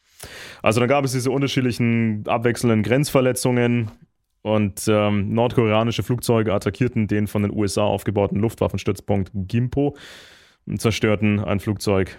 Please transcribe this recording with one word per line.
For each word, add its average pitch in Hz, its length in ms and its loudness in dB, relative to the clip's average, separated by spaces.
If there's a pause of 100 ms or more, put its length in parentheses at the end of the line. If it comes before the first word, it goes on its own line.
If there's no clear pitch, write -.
(640)
Also 110 180 4
dann 123 80 2
gab 143 160 2
es 127 80 -2
diese 131 180 -2
unterschiedlichen 117 960 0
abwechselnden 117 560 2
Grenzverletzungen. 123 1080 2 (520)
Und, 107 460 0
ähm, 104 460 2
nordkoreanische 113 680 2
Flugzeuge 113 500 0
attackierten 107 540 0
den 104 180 0
von 104 160 -4
den 101 80 0
U 107 140 -2
S 101 120 -2
A 107 60 2
aufgebauten 101 560 0
Luftwaffenstützpunkt 101 960 -2
Gimpo 127 640 -2 (680)
und 104 160 -6
zerstörten 107 600 0
ein 95 180 -2
Flugzeug 95 600 -2